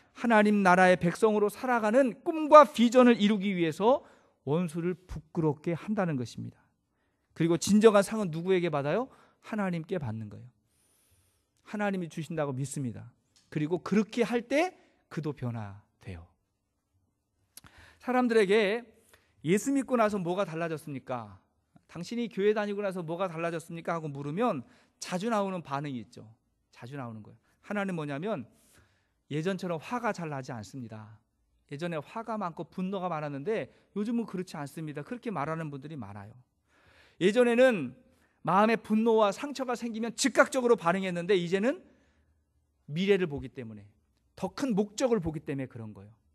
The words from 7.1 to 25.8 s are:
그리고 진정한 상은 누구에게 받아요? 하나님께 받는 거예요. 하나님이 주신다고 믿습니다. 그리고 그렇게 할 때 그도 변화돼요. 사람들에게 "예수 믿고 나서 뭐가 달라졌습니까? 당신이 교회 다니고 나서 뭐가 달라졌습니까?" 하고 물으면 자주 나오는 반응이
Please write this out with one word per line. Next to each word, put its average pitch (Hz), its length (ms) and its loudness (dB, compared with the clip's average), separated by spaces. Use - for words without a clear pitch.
그리고 170 240 0
진정한 208 440 6
상은 202 300 -2
누구에게 175 380 0
받아요? 151 400 -2
하나님께 185 580 -6
받는 110 300 -8
거예요. 107 160 -16
하나님이 208 460 -4
주신다고 151 440 -4
믿습니다. 123 580 -6
그리고 160 300 -2
그렇게 214 440 0
할 226 240 -2
때 339 300 0
그도 151 240 -6
변화돼요. 101 960 -12
사람들에게 226 840 2
"예수 202 300 2
믿고 262 240 0
나서 214 200 2
뭐가 185 280 -2
달라졌습니까? 147 920 -8
당신이 226 420 -8
교회 208 240 2
다니고 208 280 -4
나서 190 220 -6
뭐가 170 240 -4
달라졌습니까?" 165 640 -8
하고 160 140 -6
물으면 147 560 -4
자주 185 300 -6
나오는 196 320 -2
반응이 143 400 -8